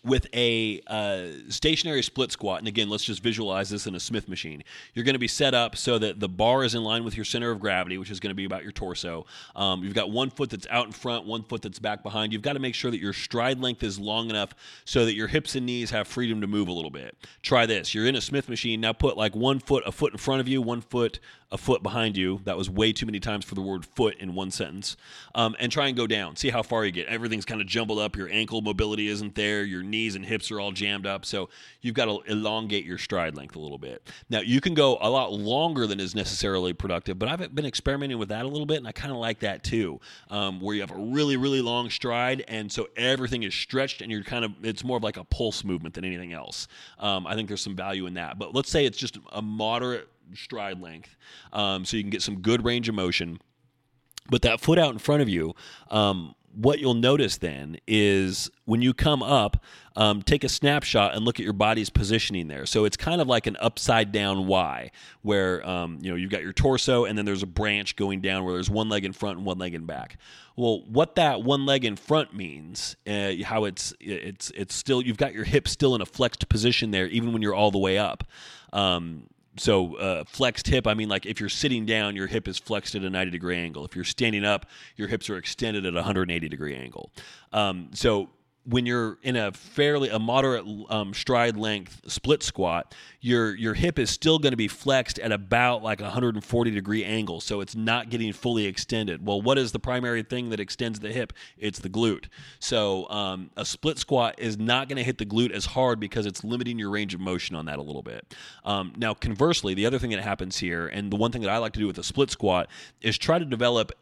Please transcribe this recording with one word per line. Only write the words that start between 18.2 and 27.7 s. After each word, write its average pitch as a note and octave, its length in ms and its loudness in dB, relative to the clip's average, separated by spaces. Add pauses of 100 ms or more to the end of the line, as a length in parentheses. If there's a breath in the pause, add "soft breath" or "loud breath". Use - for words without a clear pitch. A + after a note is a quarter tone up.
Smith C#3 260 -2
machine. A2+ 320 -2
Now A2+ 140 2
put, C3 240 2
like, G#2+ 180 2
one C3 220 4
foot, C3 300 2
a F#2+ 40 -4
foot - 200 0
in G#2+ 80 -10
front C3+ 200 2
of B2 80 0
you, C3 140 2
one A#2 200 -2
foot, A#2 380 0 (320 loud breath)
a G2+ 60 -6
foot - 240 2
behind G#2 360 0
you. F#2+ 260 0
That G2 140 -2
was F#2 120 -2
way G#2+ 220 4
too A2+ 140 -2
many G#2+ 140 -4
times G#2 260 -4
for - 100 -10
the F#2+ 60 -4
word F#2+ 240 -4
foot A2 340 0
in F2+ 160 -6
one F#2+ 160 -4
sentence. F#2 460 -6 (380 loud breath)
Um, A2+ 240 2
and B2 120 0
try C#3+ 160 2
and C3 80 0
go A#2 100 2
down. G2+ 300 0
See - 140 0
how A#2 120 0
far A2 240 0
you G2 60 2
get. F2 160 -4
Everything's A2+ 380 -4
kinda A2 180 -4
jumbled G#2+ 340 0